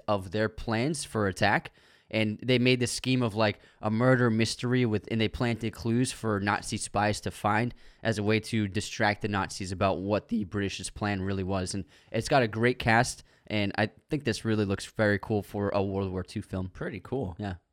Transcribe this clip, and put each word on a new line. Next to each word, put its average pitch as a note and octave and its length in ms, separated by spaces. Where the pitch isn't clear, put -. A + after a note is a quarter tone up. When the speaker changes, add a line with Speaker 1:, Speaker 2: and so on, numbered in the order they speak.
Speaker 1:
of G2 240
their G#2+ 160
plans A#2+ 560
for G#2 240
attack. G2+ 420
And A2 300
they B2+ 160
made B2+ 200
this B2 140
scheme B2+ 300
of, A2 120
like, G#2+ 240
a G#2+ 100
murder B2 380
mystery A#2+ 560
with, G#2+ 260
and A2+ 100
they G#2+ 80
planted A#2 440
clues A#2+ 400
for G#2 280
Nazi G2+ 360
spies G#2 460
to G2 80
find G#2+ 440
as A2+ 160
a G#2 40
way A2 180
to G#2+ 280
distract G#2 540
the A2 60
Nazis G2 440
about F#2+ 280
what G2 280
the A3 160
British's G2 460
plan G2+ 320
really G2 220
was. F#2 300
And F#2+ 100
it's - 180
got C#3 140
a A#2 60
great A2+ 300
cast, A#2 460
and G#2 320
I G#2+ 120
think D3 140
this A2+ 200
really G#2+ 220
looks G2 180
very G#2 340
cool G#2 240
for G2+ 280
a G2+ 120
World G2 300
War F#2 100
Two G2+ 200
film. F#2+ 260
Speaker 2:
Pretty A#2+ 320
cool. G#2 380
Speaker 1:
Yeah. G2+ 160